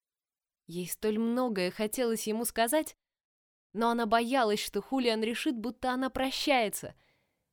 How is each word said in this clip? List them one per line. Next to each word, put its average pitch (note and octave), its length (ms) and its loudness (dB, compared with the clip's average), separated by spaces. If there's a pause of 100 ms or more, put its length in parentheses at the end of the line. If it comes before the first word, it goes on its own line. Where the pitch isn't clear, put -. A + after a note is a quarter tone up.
(680)
Ей F3 200 -6
столь G#3+ 300 0
многое A3+ 540 0
хотелось A3 560 -2
ему A3 180 -2
сказать, B3 500 0 (800)
но A#3 160 2
она A#3 160 2
боялась, A3+ 540 2
что - 240 -6
Хулиан A#3+ 400 0
решит, A#3+ 340 -2
будто B3 340 -4
она C4 200 -2
прощается, C4 840 0 (600)